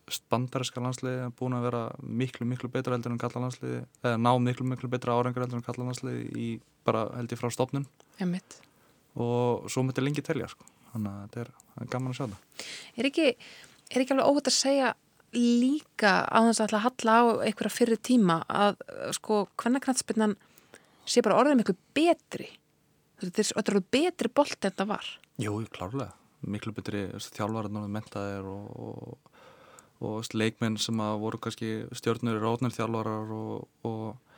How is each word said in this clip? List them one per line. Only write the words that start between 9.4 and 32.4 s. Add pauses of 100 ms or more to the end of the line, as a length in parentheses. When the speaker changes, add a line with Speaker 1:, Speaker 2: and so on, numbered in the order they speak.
Speaker 1:
svo
mætti
lengi
telja,
sko. (280)
Þannig
að
þetta
er, (280)
það
er
gaman
að
sjá
það. (320)
Speaker 2:
Er
ekki, (560)
er
ekki
alveg
óhætt
að
segja (400)
líka
á
þess
að
ætla
að
halla
á (220)
einhverja
fyrri
tíma
að, (140)
eh,
sko, (100)
kvennaknattspyrnan (720)
sé
bara
orðið
miklu (180)
betri? (720)
Þetta
er,
þetta
er
orðið
betri
bolti
en
þetta
var. (320)
Speaker 1:
Jú,
jú,
klárlega, (320)
miklu
betri,
þú
veist,
þjálfarar
orðnir
menntaðir
og,
og,
og, (760)
þú
veist,
leikmenn
sem
að
voru
kannski (200)
stjörnur
eru